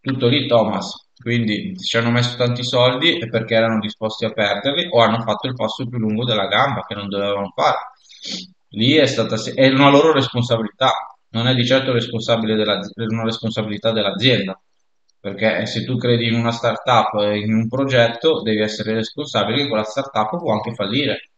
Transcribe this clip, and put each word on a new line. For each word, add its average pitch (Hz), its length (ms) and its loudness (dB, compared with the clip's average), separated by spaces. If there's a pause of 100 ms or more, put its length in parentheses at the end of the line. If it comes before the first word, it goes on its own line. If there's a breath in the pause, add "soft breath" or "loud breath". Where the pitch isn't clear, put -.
Tutto 123 260 -2
lì, 135 200 2
Thomas. 101 600 0 (140)
Quindi 107 560 -2
se - 80 -14
ci - 120 -2
hanno 117 140 2
messo 120 240 0
tanti 123 280 -2
soldi 131 560 2
è 117 100 -6
perché 113 240 -2
erano 113 260 2
disposti 107 460 -6
a 107 60 -2
perderli 110 580 -2
o 120 120 4
hanno 113 200 4
fatto 110 260 -2
il 127 60 -4
passo - 340 -6
più 120 120 -6
lungo 107 260 -2
della 107 220 0
gamba 110 400 0
che 104 80 -8
non 101 140 -8
dovevano 101 460 -2
fare. 147 220 2 (1000 loud breath)
Lì 117 200 2
è 147 100 6
stata 113 320 -2
se-, 104 160 -6
è 131 160 6
una 139 200 6
loro 151 240 6
responsabilità, 120 760 0 (380)
non 117 180 -2
è 127 80 2
di 120 100 2
certo 131 260 2
responsabile 113 640 0
della, 104 240 0 (160)
una 113 280 -4
responsabilità 110 680 -4
dell'azienda, 98 680 0 (600)
perché 98 480 -2
se 104 180 -4
tu 127 120 -4
credi 117 300 2
in 113 80 0
una 117 160 0
startup 113 680 0
e 104 180 0
in 107 140 0
un 110 140 2
progetto 131 720 2
devi 107 200 0
essere 107 320 -2
responsabile 113 680 -2
che 139 60 -2
quella 107 140 0
startup - 540 -4
può 110 160 -2
anche 107 200 -4
fallire. 110 640 -4